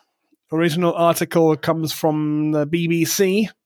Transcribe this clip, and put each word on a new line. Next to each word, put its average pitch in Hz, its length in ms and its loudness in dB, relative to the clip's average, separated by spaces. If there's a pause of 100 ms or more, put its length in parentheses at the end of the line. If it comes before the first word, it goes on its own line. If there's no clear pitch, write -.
(520)
Original 170 420 0
article 165 600 2
comes 160 360 -2
from 151 600 0
the 147 140 0
B 170 200 -2
B 165 180 2
C, 190 440 0 (180)